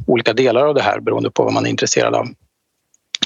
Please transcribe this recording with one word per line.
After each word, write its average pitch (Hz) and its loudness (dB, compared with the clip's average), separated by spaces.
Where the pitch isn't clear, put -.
olika 117 2
delar 127 2
av 147 2
det 131 2
här 104 0
beroende 113 -2
på - -2
vad 110 -2
man - 0
är 117 -2
intresserad 117 0
av - -2